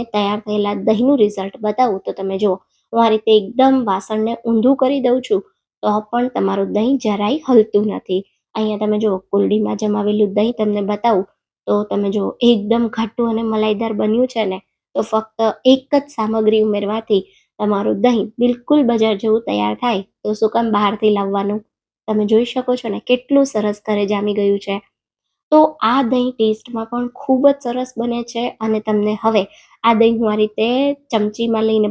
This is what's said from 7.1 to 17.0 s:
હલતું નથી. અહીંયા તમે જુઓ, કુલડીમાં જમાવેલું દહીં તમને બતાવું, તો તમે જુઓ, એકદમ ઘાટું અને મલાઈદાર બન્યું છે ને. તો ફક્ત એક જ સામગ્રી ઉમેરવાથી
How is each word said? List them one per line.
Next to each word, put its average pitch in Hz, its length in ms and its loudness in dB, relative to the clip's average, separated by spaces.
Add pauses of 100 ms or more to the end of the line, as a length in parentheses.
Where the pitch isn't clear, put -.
હલતું 220 400 4 (120)
નથી. 190 240 -4 (340)
અહીંયા 214 280 -4
તમે 214 200 0
જુઓ, 208 120 0 (160)
કુલડીમાં 208 500 0
જમાવેલું 208 540 0
દહીં 226 240 0
તમને 208 300 0
બતાવું, 208 360 0 (420)
તો 208 60 0 (160)
તમે 202 260 -2
જુઓ, 196 140 -2 (200)
એકદમ 233 360 2 (100)
ઘાટું 226 360 -4
અને 220 200 -2
મલાઈદાર 214 480 -2
બન્યું 226 340 0
છે 226 120 -2
ને. 190 140 -4 (360)
તો - 140 0
ફક્ત 220 300 -4 (340)
એક 262 180 2
જ 285 140 2 (100)
સામગ્રી 220 520 2
ઉમેરવાથી 202 560 -2 (360)